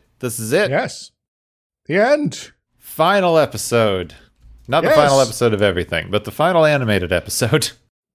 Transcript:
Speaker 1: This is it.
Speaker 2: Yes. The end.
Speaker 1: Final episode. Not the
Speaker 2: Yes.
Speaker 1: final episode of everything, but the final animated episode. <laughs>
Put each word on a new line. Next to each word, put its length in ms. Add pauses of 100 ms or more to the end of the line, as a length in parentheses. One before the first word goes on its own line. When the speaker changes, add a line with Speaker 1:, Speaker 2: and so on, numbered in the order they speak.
(200)
Speaker 1:
This 180
is 160
it. 160
Speaker 2:
Yes. 400 (760)
The 140
end. 540 (260)
Speaker 1:
Final 580
episode. 800 (520)
Not 160
the 60
Speaker 2:
Yes. 80
Speaker 1:
final 240
episode 320
of 80
everything, 500
but 140
the 80
final 320
animated 480
episode. 640
<laughs> 60 (340)